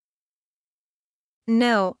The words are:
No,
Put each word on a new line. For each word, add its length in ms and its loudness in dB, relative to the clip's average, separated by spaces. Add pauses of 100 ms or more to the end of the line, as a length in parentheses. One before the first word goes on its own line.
(1500)
No, 540 0